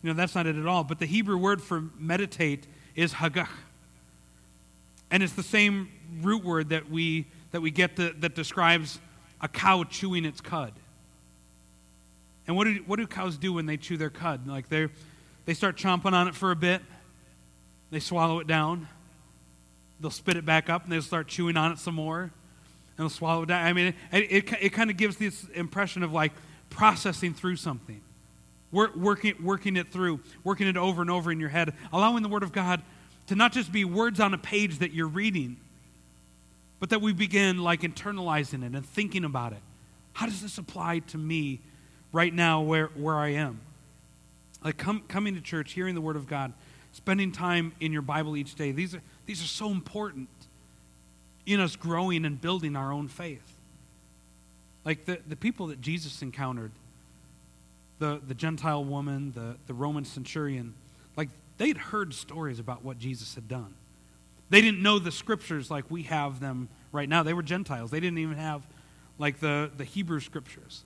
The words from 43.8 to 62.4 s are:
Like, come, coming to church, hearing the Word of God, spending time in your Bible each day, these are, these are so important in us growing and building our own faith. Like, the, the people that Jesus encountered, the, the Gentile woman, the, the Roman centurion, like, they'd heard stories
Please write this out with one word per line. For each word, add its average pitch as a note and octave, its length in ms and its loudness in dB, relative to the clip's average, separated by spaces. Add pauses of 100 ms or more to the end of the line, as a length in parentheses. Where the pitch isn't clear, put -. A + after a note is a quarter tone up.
Like, D#3 140 -2
come, G3+ 280 -2
coming G3+ 280 -2
to F3 60 -6
church, D3+ 320 -6
hearing F#3 220 -2
the E3 60 -2
Word D#3 160 -2
of C#3 100 -8
God, C3+ 260 -2 (420)
spending F#3+ 360 0
time F3 480 0
in D#3+ 140 -2
your D3+ 100 -2
Bible D3+ 340 -2
each C#3+ 180 -6
day, C#3+ 180 -2
these E3+ 220 -4
are, F3 80 -12 (240)
these F3+ 160 -8
are E3 40 -6
so G#3+ 240 -4
important F#3 580 -6 (1160)
in G3+ 160 4
us F3 160 0
growing E3+ 480 0
and C#3+ 160 -2
building D#3+ 340 -2
our C3+ 160 -2
own D3 160 -4
faith. D#3 400 -12 (1400)
Like, D#3 200 -2
the, F3+ 240 -4
the D3+ 80 -8
people G3 320 -2
that C3+ 120 -10
Jesus D3+ 420 -6
encountered, B2 500 -6 (1300)
the, D3 260 -2
the C3 80 -6
Gentile D3+ 500 -2
woman, C#3 480 -4
the, A#2 220 -8 (140)
the B2+ 60 -8
Roman C#3+ 300 -2
centurion, C3 720 -6 (420)
like, D3+ 120 -4 (300)
they'd C#4 180 2
heard F#3+ 380 -4
stories D3 440 -8